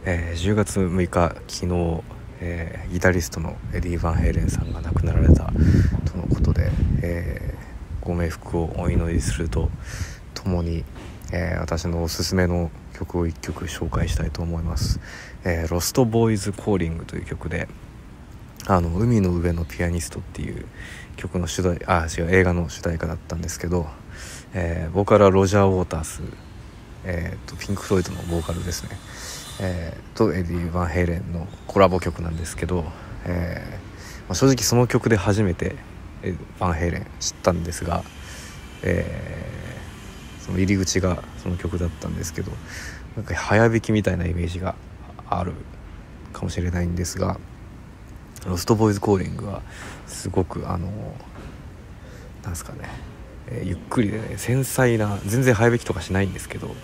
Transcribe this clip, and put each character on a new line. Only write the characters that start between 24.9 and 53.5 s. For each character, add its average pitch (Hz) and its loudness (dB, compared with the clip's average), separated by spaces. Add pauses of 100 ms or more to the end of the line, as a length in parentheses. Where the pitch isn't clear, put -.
ー、 - -8
ボ 95 2
ー - 4
カ 110 8
ル 101 10
は 98 12
ロ 95 8
ジ 95 2
ャ 101 8
ー・ 98 8
ウ 92 4
ォ 87 2
ー - 0
タ 82 -4
ー 80 -4
ス、 - -8 (840)
え 85 -4
ー - -12
と、 - -12
ピ - -6
ン 95 0
ク・ - -8
フ - 2
ロ 92 6
イ - 0
ド 92 -4
の 90 -8
ボ 85 0
ー - -6
カ 85 -4
ル 87 -4
で 87 -2
す - -6
ね。 - -10 (680)
え 90 -4 (160)
ー、 - -14
と、 101 6
エ 92 0
デ 85 -2
ィ・ 85 -2
バ 90 2
ン - -2
ヘ 87 2
イ - 2
レ 85 0
ン 92 -6
の 85 -4 (220)
コ - 0
ラ 95 10
ボ 90 4
曲 - -4
な 85 -4
ん 80 -4
で 85 -4
す - -8
け 85 -2
ど、 87 0 (400)
え 87 -4
ー、 - -10 (480)
ま - -8
あ、 - -2
正 131 6
直 135 6
そ - 4
の 120 6
曲 120 2
で 113 8
初 104 4
め 90 4
て、 - -4 (480)
え、 92 -2 (240)
バ 92 2
ン 85 2
ヘ 85 0
イ - 2
レ - -4
ン - -8 (140)
知 - -4
っ - -18 (100)
た 92 6
ん 85 0
で 85 -4
す 85 -6
が、 87 0 (800)
え 50 2 (1300)
ー、 - -14
そ - -10
の 92 0
入 95 6
り 101 6
口 92 2
が 90 2 (180)
そ - -6
の 90 0
曲 87 -4
だ 87 0
っ 82 0
た - -8
ん 82 -4
で 85 -4
す - -8
け - -4
ど、 - -6 (640)
な 110 -6
ん - -8
か 87 -2
早 113 6
弾 113 6
き - 0
み 107 6
た 95 2
い 90 0
な 87 0
イ 85 0
メ 87 0
ー 85 0
ジ 87 -4
が 92 -4 (540)
あ - 0
る - -2 (800)
か - -8
も 92 -2
し 87 -4
れ 87 0
な 87 0
い 87 0
ん 87 -2
で 87 -2
す 87 -6
が、 92 0 (1080)
ロ 90 -2
ス - -4
ト 117 6
ボ 110 6
ー - 6
イ 98 2
ズ 101 -2
コ 104 4
ー 95 4
リ 85 -2
ン 87 -6
グ 110 -8
は 95 -6 (460)
す - -8
ご 92 0
く、 87 -6
あ 92 -2
の、 90 -4 (1500)
な 95 -8
ん 82 -6
す - -8
か - -12
ね、 - -12 (640)
え - -6